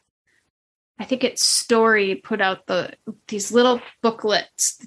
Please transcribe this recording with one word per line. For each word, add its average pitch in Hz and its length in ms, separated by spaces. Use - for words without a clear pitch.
I 208 60
think 254 200
it's - 200
Story 220 720
put 214 240
out 190 260
the, 180 260
these 202 240
little 240 280
booklets - 840